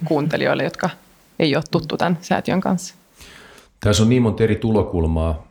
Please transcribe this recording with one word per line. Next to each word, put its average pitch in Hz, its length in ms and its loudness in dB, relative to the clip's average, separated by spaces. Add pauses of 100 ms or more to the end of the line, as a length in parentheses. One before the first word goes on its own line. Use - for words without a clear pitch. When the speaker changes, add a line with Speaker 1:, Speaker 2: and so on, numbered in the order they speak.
Speaker 1:
kuuntelijoille, 143 600 0
jotka 165 260 -4 (480)
ei 143 180 2
ole 156 140 -2
tuttu 160 260 -2
tämän 175 240 0
säätiön - 400 -2
kanssa? - 340 -4 (880)
Speaker 2:
Tässä 107 220 2
on 110 60 6
niin 123 140 4
monta 113 220 2
eri 104 120 2
tulokulmaa 82 960 0